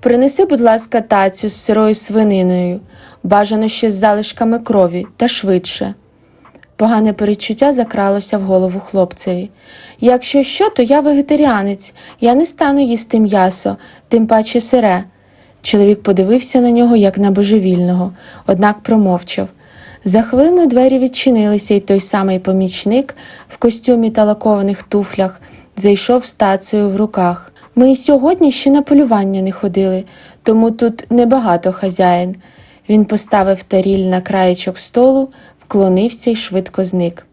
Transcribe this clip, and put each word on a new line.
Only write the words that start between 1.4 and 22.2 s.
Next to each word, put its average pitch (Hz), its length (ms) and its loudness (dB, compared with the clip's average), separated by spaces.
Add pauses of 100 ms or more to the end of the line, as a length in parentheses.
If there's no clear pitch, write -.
з 208 60 -6
сирою 214 400 0
свининою, 185 840 -2 (420)
бажано 208 460 0
ще 220 220 -2
з 202 40 -4
залишками 214 640 0
крові, 190 480 -2 (100)
та 240 120 -8
швидше". 196 680 -4 (840)
Погане 214 360 0
перечуття 208 600 -2
закралося 202 680 -2
в 190 40 -4
голову 185 380 -2
хлопцеві. 185 680 -4 (500)
"Якщо 254 420 2
що, 415 280 -2
то 262 120 -2
я 269 180 2
вегетаріанець, 277 960 0 (260)
я 233 140 2
не 320 120 2
стану 285 340 0
їсти 233 400 -2
м'ясо, 196 560 0 (320)
тим 226 180 2
паче 220 340 0
сире". 208 440 0 (580)
Чоловік 202 400 2
подивився 208 580 2
на 240 100 2
нього, 240 260 4
як 196 220 2
на 202 120 2
божевільного, 185 840 0 (340)
однак 202 340 0
промовчав. 196 680 -2 (560)
За 208 180 2
хвилину 320 440 2
двері 254 320 2
відчинилися, 220 760 0
і 202 60 2
той 196 200 0
самий 190 380 -2